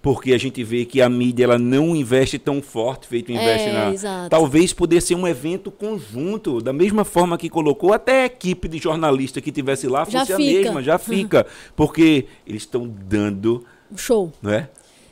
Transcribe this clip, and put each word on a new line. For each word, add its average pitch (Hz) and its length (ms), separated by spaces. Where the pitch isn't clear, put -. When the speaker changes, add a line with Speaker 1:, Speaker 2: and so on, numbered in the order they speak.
Speaker 1:
porque 127 320
a 123 60
gente 127 240
vê 117 220
que 127 160
a 123 80
mídia, 123 360
ela 120 140
não 139 380
investe 131 420
tão 143 240
forte 127 460
feito 120 240
investe 220 360
Speaker 2:
É, 208 40
Speaker 1:
na 214 200
Speaker 2:
exato. 190 380
Speaker 1:
Talvez 160 420
poder 170 280
ser 170 160
um 180 100
evento 170 440
conjunto, 170 920
da 123 120
mesma 196 320
forma 175 320
que 170 120
colocou, 160 440
até 262 300
a 254 40
equipe 185 420
de 160 100
jornalista 151 600
que 147 100
tivesse 135 380
lá 139 200
Speaker 2:
Já 247 120
Speaker 1:
fosse 269 140
a - 20
Speaker 2:
fica. 277 240
Speaker 1:
mesma, 165 240
já 147 100
Speaker 2:
Uhum. 180 60
Speaker 1:
fica, 196 460
porque 151 520
eles 107 160
estão 120 240
dando 104 560
Speaker 2:
Um 196 80
show. 202 320
Speaker 1:
não 202 120
é? 208 160